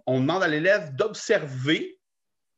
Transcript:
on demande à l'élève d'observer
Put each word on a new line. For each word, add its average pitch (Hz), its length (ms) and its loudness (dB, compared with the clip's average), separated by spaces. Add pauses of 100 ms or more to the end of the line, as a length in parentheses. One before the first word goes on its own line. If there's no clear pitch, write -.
on 131 140 2
demande 165 240 2
à 175 40 2
l'élève 160 460 0
d'observer 156 1080 -2 (580)